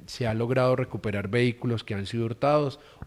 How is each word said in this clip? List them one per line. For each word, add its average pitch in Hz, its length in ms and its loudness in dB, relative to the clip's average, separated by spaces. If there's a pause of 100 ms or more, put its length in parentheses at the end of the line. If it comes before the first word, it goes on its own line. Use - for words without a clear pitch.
se - 220 -4
ha 110 60 0
logrado 127 420 2
recuperar 104 540 -4
vehículos 120 540 0
que 107 120 -6
han 98 100 -4
sido 117 200 -2
hurtados 143 540 0 (280)